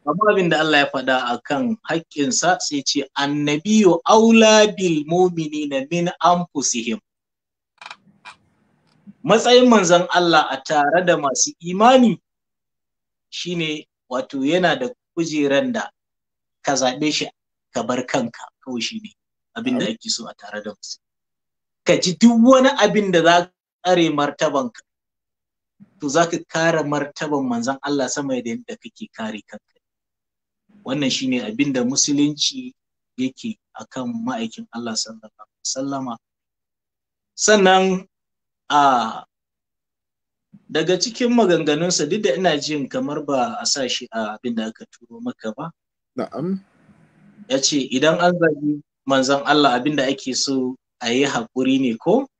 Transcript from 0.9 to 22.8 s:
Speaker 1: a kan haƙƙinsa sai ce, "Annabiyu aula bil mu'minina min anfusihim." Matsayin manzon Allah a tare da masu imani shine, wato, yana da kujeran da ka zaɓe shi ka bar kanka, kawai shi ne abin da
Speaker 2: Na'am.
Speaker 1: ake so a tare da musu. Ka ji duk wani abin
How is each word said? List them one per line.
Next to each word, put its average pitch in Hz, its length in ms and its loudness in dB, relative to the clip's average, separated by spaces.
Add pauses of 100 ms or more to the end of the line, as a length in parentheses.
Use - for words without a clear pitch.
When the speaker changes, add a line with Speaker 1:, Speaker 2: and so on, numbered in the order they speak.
Speaker 1:
a 120 160 -2
kan 127 400 -2
haƙƙinsa 160 760 -2
sai 143 220 -6
ce, 139 320 -4
"Annabiyu 151 960 2
aula 220 640 8
bil 170 320 0
mu'minina 151 840 -2
min 175 260 -2
anfusihim." 127 800 0 (2250)
Matsayin 240 460 6
manzon 175 400 6
Allah 170 400 4
a 135 80 -6
tare 151 480 0
da 165 120 2
masu 143 440 -2
imani 214 560 4 (1120)
shine, 160 560 -8 (240)
wato, 131 340 -6
yana 165 360 2
da 123 100 -4 (260)
kujeran 143 580 0
da 107 160 -6 (760)
ka 143 80 0
zaɓe 135 400 0
shi - 120 -4 (480)
ka 120 100 -4
bar 123 220 -2
kanka, 117 380 -6 (220)
kawai 123 160 -8
shi 110 220 -8
ne 104 80 -20 (440)
abin 123 240 -4
da 107 60 -2
Speaker 2:
Na'am. 110 80 -4
Speaker 1:
ake - 160 -12
so 113 180 -8
a - 60 -16
tare 104 300 -14
da 104 100 -12
musu. - 240 -18 (880)
Ka 175 120 4
ji 185 200 -2
duk 233 260 6
wani 262 260 6
abin 202 420 0